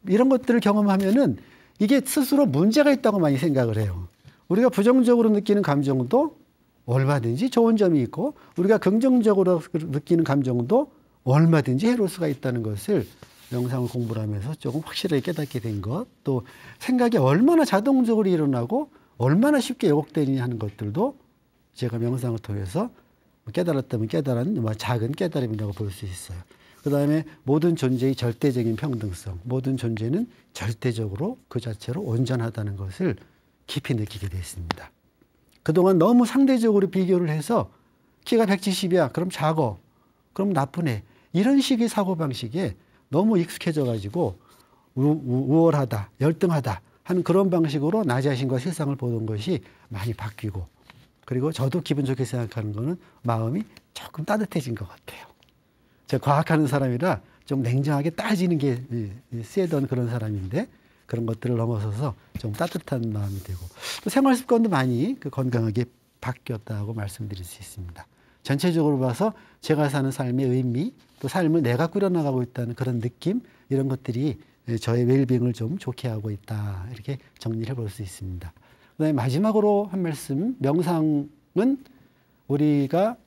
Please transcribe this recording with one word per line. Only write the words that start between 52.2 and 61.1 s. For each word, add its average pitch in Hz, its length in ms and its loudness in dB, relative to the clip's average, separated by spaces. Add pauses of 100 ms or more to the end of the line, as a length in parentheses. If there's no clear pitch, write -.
생각하는 107 480 -6
거는 139 240 -4 (240)
마음이 120 420 -2 (300)
조금 - 320 -12
따뜻해진 185 480 -2
것 - 160 -8
같아요. - 400 -20 (800)
제가 - 180 -2
과학하는 151 420 2
사람이라 131 540 0 (240)
좀 135 160 -2
냉정하게 139 480 0
따지는 180 480 0
게, 131 340 0
예, 110 200 -6 (220)
예, 117 100 -8
세던 160 440 -2
그런 123 220 -2
사람인데, 110 580 -4 (380)
그런 117 200 -4